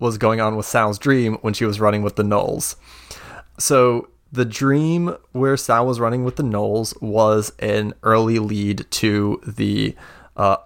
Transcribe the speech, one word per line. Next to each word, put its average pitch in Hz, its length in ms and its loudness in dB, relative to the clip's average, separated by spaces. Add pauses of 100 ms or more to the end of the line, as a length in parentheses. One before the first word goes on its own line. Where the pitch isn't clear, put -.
was 117 180 -2
going 110 220 2
on 110 160 0
with 104 100 -6
Sal's 107 320 0
dream 123 440 0
when 107 120 -2
she 117 100 -2
was 104 160 0
running 104 220 2
with 104 140 -4
the 107 80 2
Gnolls? 101 500 -2 (840)
So 123 500 2 (240)
the 123 120 0
dream 156 720 0 (160)
where 135 240 2
Sal 120 300 2
was 123 140 -2
running 120 240 0
with 127 120 -4
the 160 60 -4
Gnolls 107 580 -2
was 107 580 2
an 104 440 -2
early 113 360 2
lead 104 520 -2
to 104 560 0
the, 104 480 -2 (420)
uh, 98 300 2